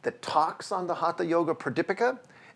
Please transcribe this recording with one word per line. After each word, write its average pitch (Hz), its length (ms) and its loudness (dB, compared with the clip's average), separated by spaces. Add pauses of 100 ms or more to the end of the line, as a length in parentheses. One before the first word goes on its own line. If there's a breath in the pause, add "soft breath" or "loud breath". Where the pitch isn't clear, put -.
the 120 100 0
talks - 600 0
on 185 160 -2
the 165 80 0
Hatha 165 300 -2
Yoga 165 280 2
Pradipika, 196 640 0 (360 soft breath)